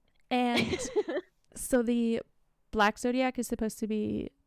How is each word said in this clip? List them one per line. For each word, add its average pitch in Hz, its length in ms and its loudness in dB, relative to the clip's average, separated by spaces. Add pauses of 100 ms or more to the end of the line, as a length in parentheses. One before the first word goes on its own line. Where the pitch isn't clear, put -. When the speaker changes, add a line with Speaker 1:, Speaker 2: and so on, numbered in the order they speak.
(320)
Speaker 1:
And 240 480 2 (360)
Speaker 2:
<laughs> - 380 -10
Speaker 1:
so - 300 0
the 233 380 0 (500)
Black 214 260 2
Zodiac 254 400 0
is 240 100 -4
supposed 220 320 -4
to 220 80 -4
be, 214 440 -4 (160)